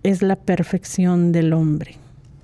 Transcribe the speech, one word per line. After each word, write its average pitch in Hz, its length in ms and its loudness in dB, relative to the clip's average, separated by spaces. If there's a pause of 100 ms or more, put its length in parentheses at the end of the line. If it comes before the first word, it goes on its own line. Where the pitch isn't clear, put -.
es 190 180 0
la 190 140 2
perfección 180 960 0
del 165 220 2
hombre. 160 420 -2 (500)